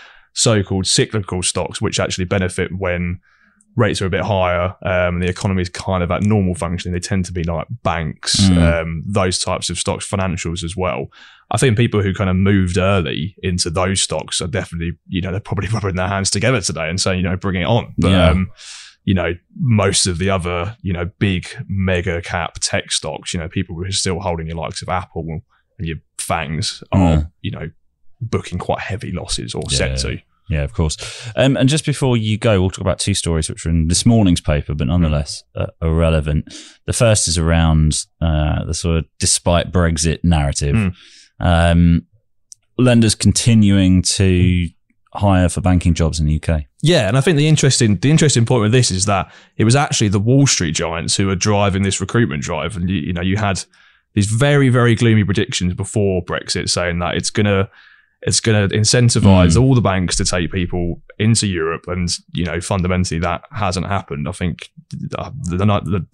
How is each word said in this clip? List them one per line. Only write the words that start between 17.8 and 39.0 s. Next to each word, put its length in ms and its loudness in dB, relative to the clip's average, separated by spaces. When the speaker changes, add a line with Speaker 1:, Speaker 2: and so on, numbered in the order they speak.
Speaker 1:
But, 140 2
Speaker 2:
Yeah. 200 6
Speaker 1:
um, 180 0
you 80 2
know, 220 -2
most 480 2
of 100 -4
the 140 -2
other, 500 -4
you 100 -4
know, 180 -4
big 280 -2
mega 520 -2
cap 380 -6
tech 320 -4
stocks, 420 -8
you 60 -4
know, 80 -8
people 280 -6
who 100 -8
are 60 -6
still 280 -4
holding 280 -4
your 100 -8
likes 240 -8
of 80 -12
Apple 540 -6
and 80 -8
your 100 -8
fangs 720 -6
are, 260 4
Speaker 2:
Mm. 140 -4
Speaker 1:
you 100 -8
know, 180 -10
booking 380 -6
quite 220 -4
heavy 320 -8
losses 420 -8
or 160 -6
Speaker 2:
Yeah. 80 -2
Speaker 1:
set 220 -2
to. 200 -6
Speaker 2:
Yeah, 140 0
of 100 -6
course. 240 0
Um, 220 4
and 100 4
just 180 0
before 300 0
you 220 0
go, 240 2
we'll 80 2
talk 120 -8
about 180 -2
two 140 -2
stories 360 -2
which 160 -10
are 40 -2
in 200 2
this 160 0
morning's 360 6
paper, 320 -2
but 140 -2
nonetheless, 560 0
uh, 120 -4
are 120 0
relevant. 520 2
The 80 -6
first 340 2
is 100 -2
around, 680 2
uh, 440 0
the 80 -6
sort 240 -2
of 80 -2